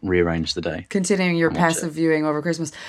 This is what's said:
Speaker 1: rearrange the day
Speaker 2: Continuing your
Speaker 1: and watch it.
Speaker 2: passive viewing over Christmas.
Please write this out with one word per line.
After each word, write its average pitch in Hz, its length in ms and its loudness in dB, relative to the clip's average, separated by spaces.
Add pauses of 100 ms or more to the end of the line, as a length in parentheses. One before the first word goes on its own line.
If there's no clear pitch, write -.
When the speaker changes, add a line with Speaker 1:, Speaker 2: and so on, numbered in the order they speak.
Speaker 1:
rearrange 85 520 0
the 90 60 -6
day 85 280 -6
Speaker 2:
Continuing 185 480 0
your 165 140 4
Speaker 1:
and - 60 -4
watch 170 140 4
it. 165 40 0
Speaker 2:
passive 165 180 -4
viewing 156 340 2
over 151 160 0
Christmas. 165 300 -4 (160)